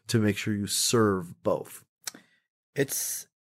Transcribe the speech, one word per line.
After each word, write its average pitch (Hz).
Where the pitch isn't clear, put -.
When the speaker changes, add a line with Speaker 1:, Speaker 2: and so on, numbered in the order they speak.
Speaker 1:
to 120
make 107
sure -
you 101
serve 98
both? -
Speaker 2:
It's, -